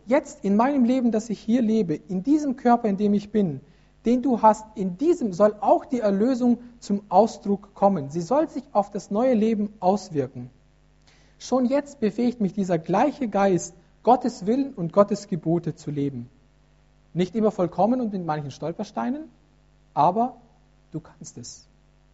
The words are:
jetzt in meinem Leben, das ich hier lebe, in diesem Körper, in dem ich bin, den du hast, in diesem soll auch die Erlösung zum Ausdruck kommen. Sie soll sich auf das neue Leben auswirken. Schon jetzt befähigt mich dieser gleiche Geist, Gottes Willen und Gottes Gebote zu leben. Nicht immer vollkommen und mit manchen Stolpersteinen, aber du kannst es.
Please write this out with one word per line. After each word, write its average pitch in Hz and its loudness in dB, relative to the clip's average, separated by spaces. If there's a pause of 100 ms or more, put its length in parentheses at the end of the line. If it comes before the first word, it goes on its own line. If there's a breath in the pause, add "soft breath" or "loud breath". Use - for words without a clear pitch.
jetzt 285 -2
in 196 2
meinem 262 2
Leben, 247 2
das 220 -4
ich 196 -6
hier 240 0
lebe, 214 0
in 185 -6
diesem 285 0
Körper, 240 2
in 196 0
dem 208 0
ich 208 -2
bin, 175 0 (440 soft breath)
den 240 2
du 247 0
hast, 214 4 (120)
in 185 -4
diesem 277 0
soll 208 4
auch 294 2
die 240 -4
Erlösung 233 2 (200 loud breath)
zum 202 -4
Ausdruck 202 0
kommen. 180 2
Sie 165 -4
soll 269 0
sich 269 -10
auf 202 0
das - -10
neue 240 2
Leben 214 0
auswirken. 143 -2 (880 soft breath)
Schon 247 -2
jetzt 285 -2
befähigt 233 -2
mich 190 0
dieser 185 -2
gleiche 220 -2
Geist, 196 0 (280 soft breath)
Gottes 233 2
Willen 269 0
und 170 -6
Gottes 202 2
Gebote 165 -2
zu - -12
leben. 135 -6 (840)
Nicht 180 -2
immer 214 2
vollkommen 196 0
und 214 -4
mit 185 -6
manchen 151 -6
Stolpersteinen, 226 -8 (680)
aber 226 0 (560)
du 160 -10
kannst - -20
es. - -18 (480)